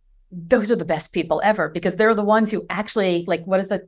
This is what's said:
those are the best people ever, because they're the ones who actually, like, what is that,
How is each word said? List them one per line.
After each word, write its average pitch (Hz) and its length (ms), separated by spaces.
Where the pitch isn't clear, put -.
those 202 400
are 214 60
the 165 80
best 165 260
people 160 320
ever, 196 260
because 175 280
they're 220 180
the 208 80
ones 214 280
who 202 180
actually, 185 580
like, 170 160
what 190 160
is 196 80
that, 190 200